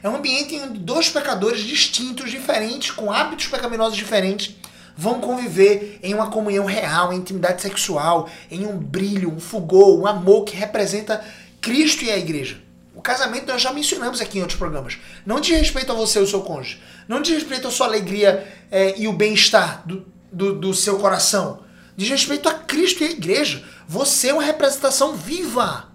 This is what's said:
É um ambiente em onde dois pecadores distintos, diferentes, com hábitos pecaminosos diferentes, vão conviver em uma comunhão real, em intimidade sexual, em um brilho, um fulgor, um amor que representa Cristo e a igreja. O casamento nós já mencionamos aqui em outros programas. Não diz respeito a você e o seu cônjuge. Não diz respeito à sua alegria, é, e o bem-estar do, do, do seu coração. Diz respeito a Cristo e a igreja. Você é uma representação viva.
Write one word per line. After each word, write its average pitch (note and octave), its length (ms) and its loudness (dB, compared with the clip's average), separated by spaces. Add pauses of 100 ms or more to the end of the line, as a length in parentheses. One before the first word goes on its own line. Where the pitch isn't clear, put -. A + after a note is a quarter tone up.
É G3+ 40 0
um A#3+ 60 -2
ambiente C#4+ 400 -4
em C#4+ 80 -8
onde A#3 160 -10
dois C4 300 -2
pecadores A#3 540 -2
distintos, B3 680 -2
diferentes, B3 640 -4
com G#3 180 -4
hábitos D4+ 380 -2
pecaminosos A3+ 500 -2
diferentes, G3+ 560 -2 (420)
vão A3+ 240 -2
conviver G#3 800 4
em F#3+ 140 -4
uma G#3 160 0
comunhão G#3 340 0
real, F3+ 480 2
em F3+ 40 -2
intimidade F#3 440 -2
sexual, F3 680 0 (180)
em F#3 160 -6
um G3+ 140 -6
brilho, F3+ 540 -2
um D#3+ 80 -8
fulgor, F#3 580 6
um F3+ 80 0
amor G3+ 380 4
que - 100 -8
representa G#3 720 -4 (360)
Cristo C#4+ 440 2
e A3 80 0
a G3+ 40 0
igreja. D#3 460 -6 (320)
O - 80 -18
casamento B3+ 460 -2
nós B3 120 -2
já B3 120 0
mencionamos B3+ 480 -4
aqui G3 180 -6
em F#3 40 -2
outros E3 160 -4
programas. D3+ 400 -6 (280)
Não B3+ 140 0
diz E4 180 4
respeito C4 320 2
a A#3+ 60 0
você A3 240 2
e - 20 6
o G3 40 6
seu G3 160 0
cônjuge. C#3+ 380 -10 (280)
Não B3 120 -2
diz D#4+ 140 0
respeito C4+ 320 -4
à A#3+ 60 -4
sua B3 160 2
alegria, G3 580 2 (240)
é, F#3+ 260 4
e A3 120 -2
o G#3 40 0
bem-estar F#3 720 4
do, F#3 220 -10 (240)
do, G3 240 0
do F3+ 180 -2
seu G3 280 0
coração. F#3+ 640 2 (320)
Diz G3 120 -2
respeito C#4+ 400 0
a D#4+ 60 2
Cristo D#4+ 480 0
e D4+ 60 0
a - 20 -2
igreja. G#3+ 540 -2 (240)
Você B3 400 0
é C#4 40 2
uma D#4 100 2
representação C#4+ 720 0
viva. A#3 800 -4